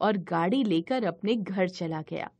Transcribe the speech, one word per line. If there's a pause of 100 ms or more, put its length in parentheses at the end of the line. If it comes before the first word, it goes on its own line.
और
गाड़ी
लेकर
अपने
घर
चला
गया।